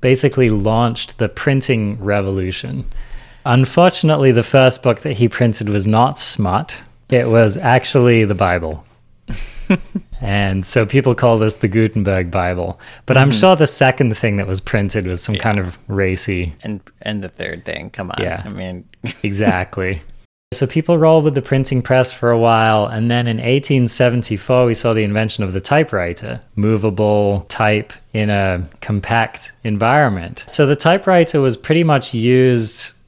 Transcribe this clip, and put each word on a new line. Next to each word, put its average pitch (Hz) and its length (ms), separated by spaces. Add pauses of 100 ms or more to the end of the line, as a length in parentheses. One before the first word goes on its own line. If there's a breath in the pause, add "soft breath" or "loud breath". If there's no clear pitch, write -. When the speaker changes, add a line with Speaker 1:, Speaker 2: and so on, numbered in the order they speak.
Speaker 1:
basically 127 500
launched 110 680
the 110 100
printing 113 720
revolution. 98 840 (640 soft breath)
Unfortunately, 143 840
the 117 100
first 131 400
book 120 180
that 147 140
he 117 140
printed 110 420
was 101 160
not 117 320
smut. - 640 (260)
It 123 200
was 113 280
actually 120 680
the 101 100
Bible. 87 500 (440)
<laughs> - 500 (420)
And 98 460
so 117 180
people 131 300
call 117 240
this 110 180
the 110 120
Gutenberg 98 640
Bible. 90 500 (260 loud breath)
But 143 100
I'm 135 140
Speaker 2:
Mm-hmm. 117 80
Speaker 1:
sure 185 180
the 156 120
second - 480
thing 104 200
that 98 120
was 95 120
printed 101 460
was 90 160
some 104 140
Speaker 2:
Yeah. - 60
Speaker 1:
kind 104 180
of 90 260
racy 92 760
Speaker 2:
And, 107 180 (220)
and 104 200
the 92 60
third - 360
thing, - 260
come 92 200
on. - 100
Speaker 1:
Yeah. 92 240
Speaker 2:
I 98 40
mean 92 360 (200)
<laughs> - 180
Speaker 1:
Exactly. 95 800 (520)
So - 140
people 160 320
roll 160 240
with 147 120
the - 80
printing 135 400
press 127 280
for - 200
a 117 80
while, 110 480
and 113 240
then 120 180
in 113 100
eighteen 127 480
seventy-four, 123 760
we 117 80
saw 113 220
the 110 80
invention 104 420
of 92 80
the 95 80
typewriter, 107 800 (160)
movable 104 960
type 107 420 (220)
in 107 160
a 95 360 (140)
compact 113 720 (100)
environment. 113 840
So - 160
the 143 100
typewriter 170 680
was 131 160
pretty 165 260
much 143 300
used 123 800 (140)